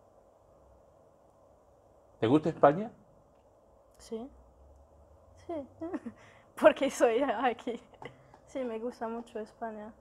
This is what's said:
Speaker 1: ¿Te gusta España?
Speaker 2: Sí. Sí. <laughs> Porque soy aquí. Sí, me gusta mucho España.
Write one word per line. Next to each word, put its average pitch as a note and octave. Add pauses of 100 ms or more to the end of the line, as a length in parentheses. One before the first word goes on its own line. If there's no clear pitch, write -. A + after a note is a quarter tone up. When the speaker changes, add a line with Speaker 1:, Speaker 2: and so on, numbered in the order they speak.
(2250)
Speaker 1:
¿Te A2+
gusta D3+
España? D#3 (1040)
Speaker 2:
Sí. A3+ (1160)
Sí. E4+ (260)
<laughs> -
Porque C#4
soy B3
aquí. A#3+ (640)
Sí, C4+
me A3+
gusta A#3
mucho A#3
España. G#3+